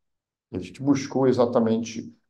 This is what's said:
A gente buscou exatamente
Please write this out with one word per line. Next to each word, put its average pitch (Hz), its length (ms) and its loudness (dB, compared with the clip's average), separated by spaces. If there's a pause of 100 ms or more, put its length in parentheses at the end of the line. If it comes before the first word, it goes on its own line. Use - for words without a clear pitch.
(520)
A 95 80 -6
gente - 220 -12
buscou 135 460 0
exatamente 117 880 0 (160)